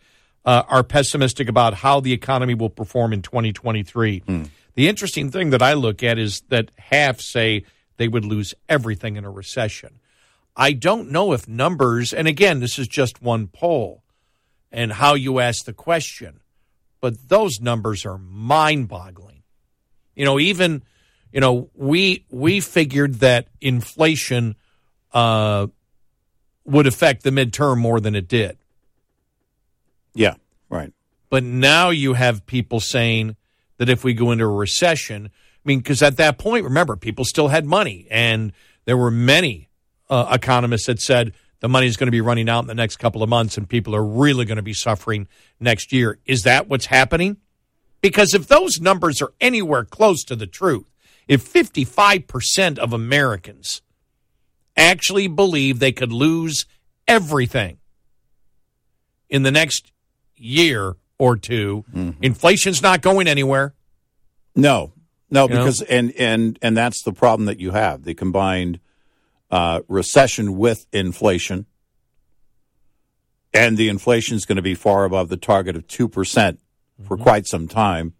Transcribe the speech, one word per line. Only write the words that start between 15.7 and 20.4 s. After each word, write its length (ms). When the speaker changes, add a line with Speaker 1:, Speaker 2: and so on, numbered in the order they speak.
Speaker 1:
question, 680
but 280
those 320
numbers 420
are 140
mind-boggling. 1300
You 100
know, 140
even, 420